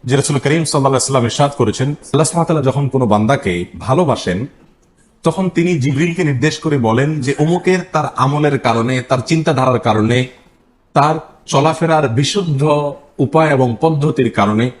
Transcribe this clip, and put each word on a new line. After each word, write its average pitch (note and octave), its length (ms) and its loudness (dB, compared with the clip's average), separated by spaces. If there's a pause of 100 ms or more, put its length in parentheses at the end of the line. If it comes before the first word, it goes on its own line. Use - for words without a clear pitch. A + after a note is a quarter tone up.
যে B2 120 0
রাসূল C#3+ 220 0
করিম D#3 260 0
সাল্লাল্লাহু D3+ 140 -2
আলাইহি C3+ 140 2
ওয়াসাল্লাম C3 320 0
ইরশাদ C#3+ 340 0
করেছেন, A#2+ 280 0
আল্লাহ D3 380 -2
সুবহানাহু E3+ 140 -2
ওয়া E3 60 2
তাআলা D#3 180 0
যখন C3+ 260 0
কোনো C3 180 0
বান্দাকে G#2 580 0 (140)
ভালোবাসেন, A2+ 680 -2 (760)
তখন F#3 260 0
তিনি E3+ 300 0
জিবরিলকে D#3+ 460 0
নির্দেশ D3 340 0
করে D3+ 200 -2
বলেন C3 420 0
যে, C3+ 180 -2
"অমুকের F3+ 400 0 (140)
তার D#3 120 0 (120)
আমলের C#3+ 420 0
কারণে, A#2+ 440 0
তার B2+ 240 0
চিন্তাধারার C3 520 0
কারণে, A2+ 480 0 (680)
তার D3+ 220 2 (320)
চলাফেরার D#3 600 2
বিশুদ্ধ D3 840 0 (260)
উপায় D#3 320 2
এবং B2+ 300 2
পদ্ধতির D3 500 0
কারণে G#2+ 400 0 (100)